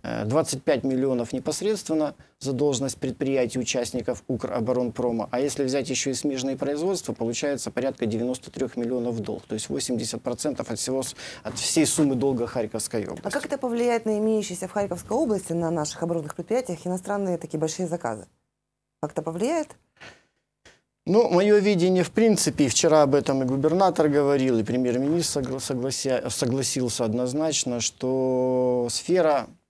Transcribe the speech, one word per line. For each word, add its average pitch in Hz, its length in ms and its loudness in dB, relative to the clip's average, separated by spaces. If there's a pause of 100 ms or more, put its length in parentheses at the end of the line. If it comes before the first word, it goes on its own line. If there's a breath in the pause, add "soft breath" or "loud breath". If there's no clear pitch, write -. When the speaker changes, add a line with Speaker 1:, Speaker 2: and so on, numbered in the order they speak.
Speaker 1:
Э, 113 180 -4
двадцать 135 360 0
пять 131 220 0
миллионов 131 500 0
непосредственно 156 800 -2 (260 soft breath)
задолженность 135 580 -2
предприятий, 131 600 0
участников 123 680 -4
Укроборонпрома. 120 1040 -2
А 123 80 -2
если 143 240 -2
взять 131 260 -2
еще 135 220 -2
и - 20 -2
смежные 147 420 -4
производства, 147 580 -4
получается 120 580 -4
порядка 127 340 -2
девяносто 117 460 -4
трех 127 260 -4
миллионов 120 420 -2
долг. 101 280 -6
То 110 80 -6
есть - 140 -8
восемьдесят 120 520 -4
процентов 123 480 -4
от 110 80 -6
всего 131 240 -2
с-, - 140 -8 (280 loud breath)
от 120 140 -8
всей - 300 2
суммы 143 280 2
долга 123 300 0
Харьковской 113 600 -4
Speaker 2:
А - 80 -8
Speaker 1:
области. - 180 -8
Speaker 2:
как - 160 -4
это 277 100 -4
повлияет 240 480 0
на 214 140 0
имеющиеся 214 480 0
в - 40 -12
Харьковской 202 460 -4
области, 214 360 0
на 165 180 0
наших 156 320 -2
оборонных 165 320 -4
предприятиях, 190 500 -4
иностранные 185 540 -2
такие 160 200 -6
большие 160 280 -2
заказы? 117 380 -4 (760)
Как-то 151 220 -4
повлияет? 233 520 -2 (1300 loud breath)
Speaker 1:
Ну, 214 220 4
мое 208 300 6
видение, 185 440 4
в - 80 -4
принципе, 214 540 4
и - 20 2
вчера 156 340 6
об 139 140 6
этом 135 260 2
и 131 40 0
губернатор 156 640 4
говорил, 139 520 4
и 107 40 2
премьер-министр 131 800 0
согла-, 131 180 -4
соглася-, 131 680 -2
согласился 127 760 0
однозначно, 127 760 -2
что 127 1080 0
сфера 156 560 2 (240)